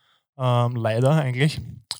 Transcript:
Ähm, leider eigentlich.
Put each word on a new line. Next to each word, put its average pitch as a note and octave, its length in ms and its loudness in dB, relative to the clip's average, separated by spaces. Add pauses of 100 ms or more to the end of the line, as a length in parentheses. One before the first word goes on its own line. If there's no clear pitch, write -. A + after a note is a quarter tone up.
(380)
Ähm, B2 380 0
leider A#2 380 2
eigentlich. C#3 480 0 (380)